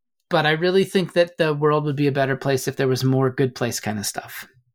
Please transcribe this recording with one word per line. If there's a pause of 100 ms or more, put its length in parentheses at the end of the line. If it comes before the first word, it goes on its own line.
(300)
but
I
really
think
that
the
world
would
be
a
better
place
if
there
was
more
Good
Place
kind
of
stuff. (280)